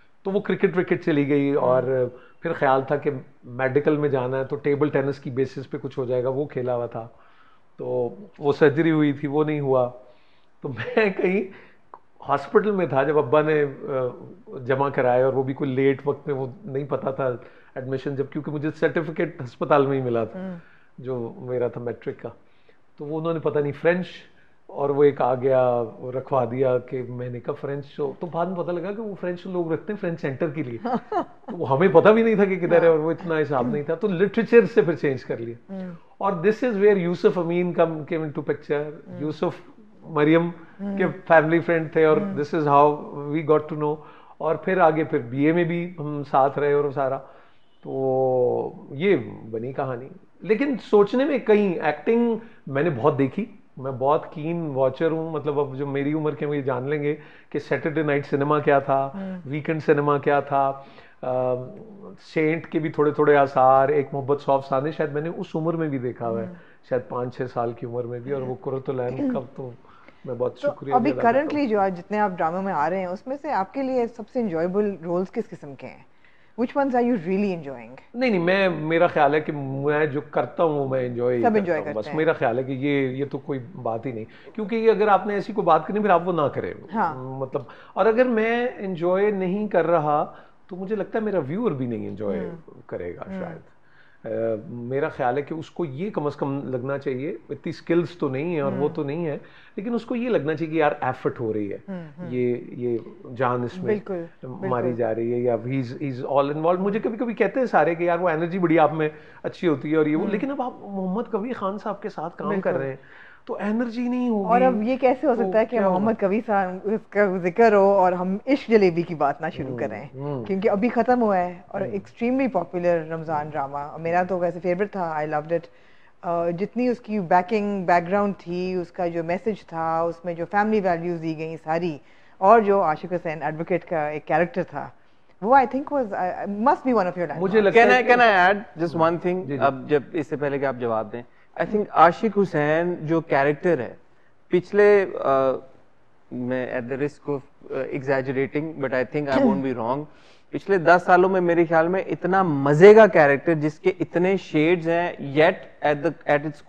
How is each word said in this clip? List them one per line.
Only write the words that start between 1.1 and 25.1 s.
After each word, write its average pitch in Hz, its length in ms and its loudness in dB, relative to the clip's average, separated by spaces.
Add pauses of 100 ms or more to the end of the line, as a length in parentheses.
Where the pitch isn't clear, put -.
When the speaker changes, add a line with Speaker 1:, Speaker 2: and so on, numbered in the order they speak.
Speaker 1:
गई 143 240 2
Speaker 2:
हम्म। 143 100 0
Speaker 1:
और 127 580 0 (260)
फिर 165 100 2
ख्याल 135 380 4
था 147 60 2
कि 139 280 -4 (220)
medical 131 520 2
में 147 120 0
जाना 127 260 0
है, 135 80 -2
तो 143 120 -6
table 143 340 0
tennis 139 280 0
की - 120 -12
basis 127 360 -4
पे 151 120 -8
कुछ 135 200 -10
हो 127 80 -4
जाएगा, 127 240 0
वो 139 160 -2
खेला 127 260 -4
हुआ 120 140 -2
था। 113 280 -12 (640)
तो 123 400 -4 (220)
वो 143 120 2
surgery 156 380 4
हुई 151 220 2
थी, 139 140 -6
वो 147 180 0
नहीं 151 160 -2
हुआ। 131 340 0 (680)
तो 156 60 -8
मैं 196 460 -2
कहीं 202 320 -2 (840)
hospital 196 440 0
में 180 160 0
था 135 160 2
जब 147 120 0
अब्बा 151 260 4
ने, 151 200 2
अ, 135 140 -4 (880)
जमा 135 260 0
कराया, 127 360 4
और 131 80 2
वो 135 80 2
भी 131 120 -4
कोई 139 140 -4
लेट 135 380 2
वक्त 147 220 -4
में, 143 60 -4
वो 131 180 -6 (140)
नहीं 139 200 -6
पता 131 260 -4
था 127 300 -4 (360)
admission 135 380 -6
जब, 139 140 -4
क्योंकि 151 200 -8
मुझे 151 200 -4
certificate 160 720 -2
अस्पताल 139 460 2
में 135 100 -2
ही 131 60 -2
मिला 117 240 -2
था, 185 120 -12
Speaker 2:
हम्म। 185 220 -10 (400)
Speaker 1:
जो 123 400 -8
मेरा 123 280 -2
था 120 120 -10
metric 120 400 -8
का। 117 80 -12 (720)
तो 156 60 -12
वो 156 140 -6
उन्होंने 160 220 -2
पता 147 200 0
नहीं 143 120 0
French, 175 340 2 (640)
और 143 220 -2
वो 143 120 6
एक 143 180 4